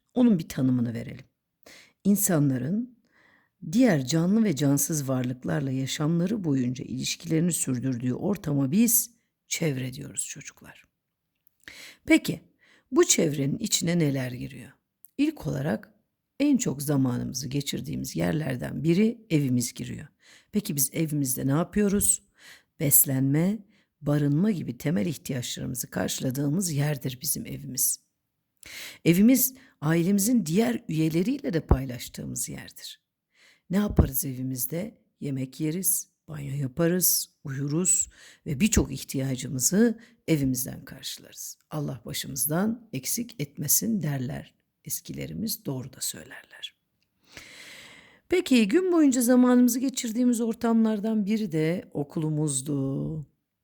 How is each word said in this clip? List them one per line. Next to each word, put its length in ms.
Onun 240
bir 100
tanımını 460
verelim. 320
İnsanların 920
diğer 340
canlı 380
ve 120
cansız 520
varlıklarla 640
yaşamları 720
boyunca 400
ilişkilerini 680
sürdürdüğü 640
ortama 560
biz 400
çevre 440
diyoruz 340
çocuklar. 580
Peki, 360
bu 160
çevrenin 520
içine 400
neler 340
giriyor? 400
İlk 280
olarak 480
en 160
çok 260
zamanımızı 680
geçirdiğimiz 680
yerlerden 680
biri 460
evimiz 440
giriyor. 320
Peki 240
biz 160
evimizde 540
ne 40
yapıyoruz? 720
Beslenme, 800
barınma 500
gibi 280
temel 280
ihtiyaçlarımızı 840
karşıladığımız 800
yerdir 500
bizim 240
evimiz. 540
Evimiz 500
ailemizin 640
diğer 420
üyeleriyle 640
de 80
paylaştığımız 880
yerdir. 540
Ne 60
yaparız 480
evimizde? 800
Yemek 400
yeriz, 480
banyo 260
yaparız, 760
uyuruz 640
ve 140
birçok 320
ihtiyacımızı 1080
evimizden 560
karşılarız. 720
"Allah 340
başımızdan 880
eksik 460
etmesin." 640
derler 520
eskilerimiz, 800
doğru 280
da 80
söylerler. 720
Peki 400
gün 240
boyunca 280
zamanımızı 580
geçirdiğimiz 640
ortamlardan 840
biri 260
de 400
okulumuzdu. 1300